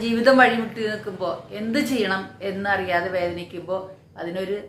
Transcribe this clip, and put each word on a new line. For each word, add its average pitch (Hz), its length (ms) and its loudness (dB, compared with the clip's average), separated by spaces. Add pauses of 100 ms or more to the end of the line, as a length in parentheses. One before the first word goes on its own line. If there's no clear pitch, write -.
ജീവിതം 233 380 6
വഴിമുട്ടി 226 460 2
നിൽക്കുമ്പോൾ 196 480 -4 (240)
എന്ത് 226 200 0 (120)
ചെയ്യണം 190 320 0 (260)
എന്നറിയാതെ 190 680 0
വേദനിക്കുമ്പോൾ 175 640 -4 (400)
അതിനൊരു 185 380 -4 (120)